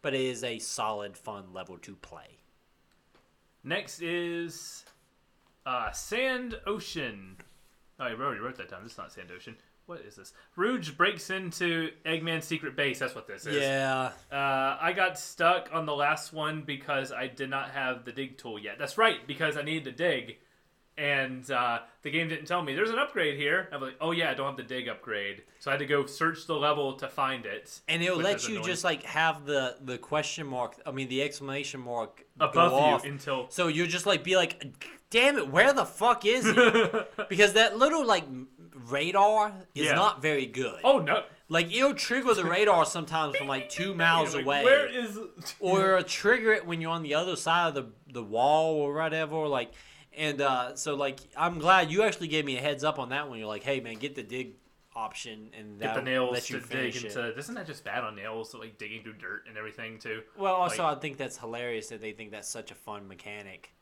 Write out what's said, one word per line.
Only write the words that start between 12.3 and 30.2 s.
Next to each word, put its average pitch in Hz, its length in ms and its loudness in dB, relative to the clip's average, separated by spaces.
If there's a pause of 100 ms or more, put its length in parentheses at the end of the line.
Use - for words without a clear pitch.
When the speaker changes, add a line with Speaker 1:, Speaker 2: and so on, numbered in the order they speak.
Speaker 2:
secret 151 300 -6
base. 139 240 0
That's 127 160 -2
what 113 100 -14
this 98 200 -12
is. 147 140 -2
Speaker 1:
Yeah. 135 520 0 (180)
Speaker 2:
Uh, 139 500 0
I 165 120 2
got 185 260 0
stuck 175 540 2
on 160 140 -2
the 151 80 -2
last 147 380 0
one 156 300 -4
because 135 500 -4
I 127 140 -4
did 131 240 -8
not 135 200 -4
have 127 340 -4
the 120 80 -10
dig 131 260 -8
tool 110 220 -10
yet. 101 180 -10
That's 143 180 -6
right, 220 300 4
because 147 300 -2
I 143 60 -4
needed 156 220 -4
to 127 80 -8
dig. 127 460 -2 (580)
And, 135 540 -2
uh, 123 300 0 (220)
the 147 80 -6
game 160 180 0
didn't 156 180 -6
tell 180 160 0
me, 139 120 -4
"There's 214 160 2
an 233 80 0
upgrade 170 400 0
here." 160 340 0
I 147 60 -8
was 131 100 -6
like, 131 120 -12
"Oh 160 120 0
yeah, 165 180 0
I 131 40 -2
don't 135 120 -2
have 139 100 -6
the 131 60 -10
dig 123 260 -6
upgrade." 101 540 -6 (160)
So - 120 -6
I 139 40 2
had 139 60 -2
to 143 60 -4
go 139 200 2
search 160 400 -2
the 160 80 -2
level 143 420 0
to 135 120 -8
find 131 380 -2
it, - 420 -10
Speaker 1:
And 165 140 0
it'll 175 160 0
Speaker 2:
which 165 60 0
Speaker 1:
let 202 120 2
Speaker 2:
is - 120 -6
Speaker 1:
you 214 80 -4
Speaker 2:
annoying. 180 100 -4
Speaker 1:
just, 175 180 -4
like, 160 200 0
have 151 420 0
the, 135 340 0
the 127 180 -8
question 151 480 -4